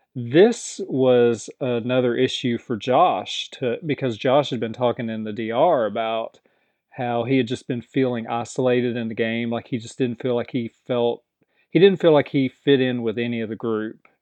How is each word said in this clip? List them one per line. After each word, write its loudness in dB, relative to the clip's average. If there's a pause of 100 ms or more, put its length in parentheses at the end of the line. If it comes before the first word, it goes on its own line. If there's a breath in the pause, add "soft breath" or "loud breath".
(180 soft breath)
this 4
was 4 (100)
another 0
issue 0
for -6
Josh, 0
to, -4
because -4
Josh 2
had -4
been -4
talking -2
in -8
the -8
D -6
R 2
about -6 (520)
how -4
he 2
had 2
just -8
been -4
feeling -2
isolated -2
in -6
the -8
game, -4
like, -6
he -6
just -12
didn't -4
feel -2
like -4
he -4
felt, -4 (460)
he 2
didn't 6
feel 6
like 4
he 0
fit 2
in -2
with -4
any -4
of -6
the -8
group -6 (140)